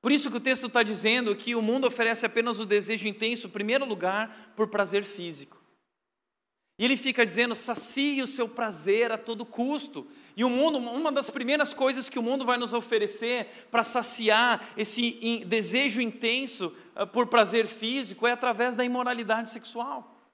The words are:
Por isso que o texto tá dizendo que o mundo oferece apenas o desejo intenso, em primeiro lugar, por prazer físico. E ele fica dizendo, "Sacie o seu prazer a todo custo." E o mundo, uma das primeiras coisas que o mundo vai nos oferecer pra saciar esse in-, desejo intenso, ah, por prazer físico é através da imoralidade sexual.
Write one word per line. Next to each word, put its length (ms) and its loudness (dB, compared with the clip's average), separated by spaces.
Por 100 2
isso 200 2
que 60 -4
o 20 -2
texto 300 0
tá 120 4
dizendo 540 2
que 200 -6
o 60 2
mundo 240 2
oferece 400 2
apenas 340 0
o 60 -4
desejo 420 2
intenso, 400 -4
em 40 -12
primeiro 340 0
lugar, 720 -4
por 140 2
prazer 340 0
físico. 580 -12
E 60 2
ele 100 4
fica 300 2
dizendo, 280 0
"Sacie 680 -2
o 60 -4
seu 200 -2
prazer 640 0
a 60 -4
todo 280 -8
custo." 600 -4
E 80 0
o 60 4
mundo, 300 2
uma 320 -2
das 180 -2
primeiras 440 0
coisas 360 0
que 80 -6
o 60 -2
mundo 220 -2
vai 120 2
nos 160 -4
oferecer 960 -2
pra 140 2
saciar 920 2
esse 460 -2
in-, 240 -2
desejo 560 2
intenso, 760 -2
ah, 100 -2
por 220 2
prazer 400 6
físico 580 -4
é 60 6
através 420 0
da 100 -2
imoralidade 680 -2
sexual. 600 -10